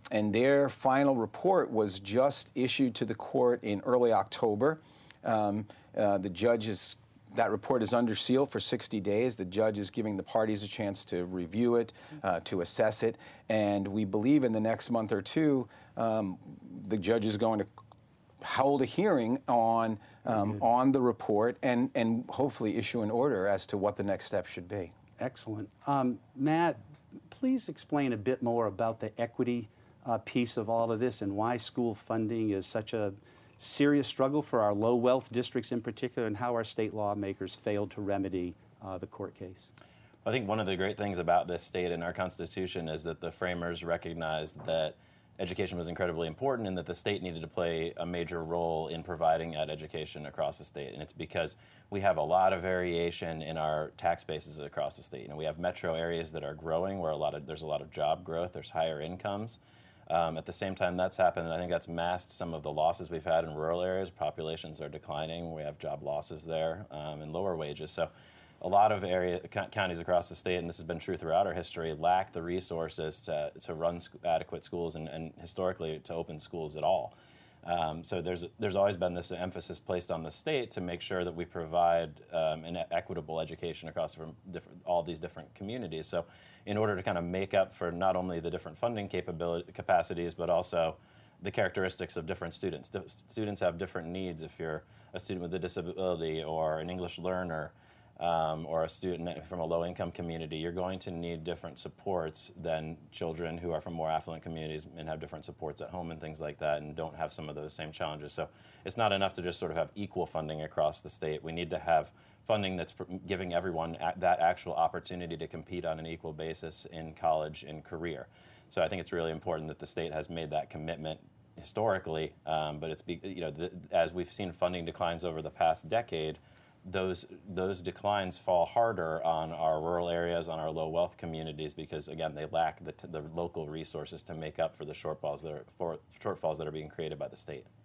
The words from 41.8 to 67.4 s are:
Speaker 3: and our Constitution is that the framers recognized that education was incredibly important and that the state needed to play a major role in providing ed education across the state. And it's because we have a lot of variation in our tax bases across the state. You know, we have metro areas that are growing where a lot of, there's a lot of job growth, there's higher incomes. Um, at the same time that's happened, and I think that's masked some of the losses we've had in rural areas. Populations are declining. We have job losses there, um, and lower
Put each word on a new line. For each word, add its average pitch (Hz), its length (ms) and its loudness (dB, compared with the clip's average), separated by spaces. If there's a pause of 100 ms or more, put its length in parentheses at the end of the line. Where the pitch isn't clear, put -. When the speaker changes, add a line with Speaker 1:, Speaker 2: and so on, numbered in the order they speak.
Speaker 3:
and 85 120 -2
our 87 80 -2
Constitution 87 760 -4
is 78 140 -4
that 82 180 -6
the 82 100 -4
framers 85 540 -2
recognized 82 800 -2
that 82 320 0 (420)
education 92 380 -2
was 85 100 -2
incredibly 85 400 0
important 117 400 -2
and 92 100 -2
that 82 80 -4
the 87 80 -4
state 101 300 -2
needed 82 180 -4
to 82 60 -8
play 85 500 0
a 85 80 -2
major 85 380 -2
role 82 460 0
in 82 120 -6
providing 80 540 2
ed 76 140 -2
education 78 560 -8
across 73 320 -4
the - 80 -10
state. 69 280 -8
And 67 80 -10
it's - 120 -12
because 80 420 -4 (340)
we 101 120 -2
have 92 160 6
a 76 40 2
lot 92 300 6
of 92 100 0
variation 85 800 0
in 80 160 -4
our 78 380 0
tax 85 300 0
bases 78 340 -6
across 71 380 -4
the - 60 -12
state. 64 200 -10
You 50 60 -12
know, 76 80 -8
we 78 80 -4
have 78 120 -2
metro 87 380 -2
areas 82 380 -2
that 76 100 -6
are 71 100 -4
growing 82 460 0
where 82 120 0
a 76 60 0
lot 73 160 0
of, 73 140 -8
there's 78 140 -8
a 78 60 -6
lot 76 140 0
of 78 100 -12
job 78 340 0
growth, 85 260 -2
there's 71 180 -10
higher 80 320 0
incomes. 101 580 -6 (500)
Um, 82 280 4
at - 80 -8
the 87 80 -8
same 95 220 -2
time 90 220 0
that's 90 180 2
happened, 87 320 4
and 82 60 -2
I 80 40 0
think 87 140 -2
that's 85 160 0
masked 85 460 -2
some 85 200 -6
of 78 80 -6
the 73 100 -4
losses 80 380 2
we've 80 140 -4
had 82 220 4
in 78 100 -6
rural 80 260 0
areas. 92 280 0
Populations 78 720 -4
are 73 80 -6
declining. 80 640 -6
We 78 80 -6
have 76 180 -8
job 73 240 -6
losses 73 420 -6
there, 80 460 0
um, 76 300 -8
and 76 100 -10
lower 90 240 0